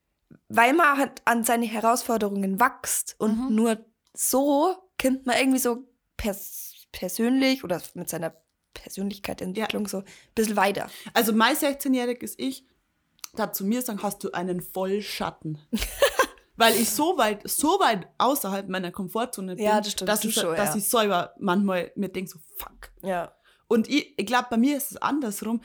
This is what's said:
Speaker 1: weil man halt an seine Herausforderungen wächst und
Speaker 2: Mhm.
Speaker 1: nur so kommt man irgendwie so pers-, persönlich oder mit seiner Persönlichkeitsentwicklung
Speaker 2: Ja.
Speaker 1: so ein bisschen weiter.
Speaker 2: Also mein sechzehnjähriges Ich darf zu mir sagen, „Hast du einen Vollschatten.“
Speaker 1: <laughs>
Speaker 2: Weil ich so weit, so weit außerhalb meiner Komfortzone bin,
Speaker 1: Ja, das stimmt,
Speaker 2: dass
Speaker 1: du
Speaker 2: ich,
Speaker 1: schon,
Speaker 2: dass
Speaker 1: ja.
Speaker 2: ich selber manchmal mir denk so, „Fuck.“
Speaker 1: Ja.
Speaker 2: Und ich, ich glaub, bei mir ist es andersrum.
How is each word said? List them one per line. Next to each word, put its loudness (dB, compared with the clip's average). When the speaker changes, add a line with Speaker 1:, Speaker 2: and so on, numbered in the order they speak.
Speaker 1:
weil 6
man 6
halt -2
an 2
seine 2
Herausforderungen 0
wächst 0
und 0
Speaker 2:
Mhm. 2
Speaker 1:
nur 2
so 2
kommt 0
man 2
irgendwie 4
so -2
pers-, -8
persönlich 0
oder -4
mit -8
seiner -6
Persönlichkeitsentwicklung -8
Speaker 2:
Ja. -8
Speaker 1:
so -8
ein -10
bisschen 0
weiter. 0
Speaker 2:
Also 2
mein 4
sechzehnjähriges -2
Ich -6
darf -4
zu -6
mir 0
sagen, -6
„Hast -4
du -6
einen -4
Vollschatten.“ -4
Speaker 1:
<laughs> -2
Speaker 2:
Weil 6
ich 4
so 0
weit, 0
so 2
weit 2
außerhalb 0
meiner -4
Komfortzone -6
bin, -2
Speaker 1:
Ja, 4
das -4
stimmt, -4
Speaker 2:
dass 2
Speaker 1:
du -2
Speaker 2:
ich, -2
Speaker 1:
schon, 0
Speaker 2:
dass 0
Speaker 1:
ja. -2
Speaker 2:
ich -2
selber 2
manchmal 0
mir -4
denk -8
so, -18
„Fuck.“ -16
Speaker 1:
Ja. -4
Speaker 2:
Und 2
ich, -2
ich -2
glaub, 0
bei 0
mir 4
ist -6
es -16
andersrum. -2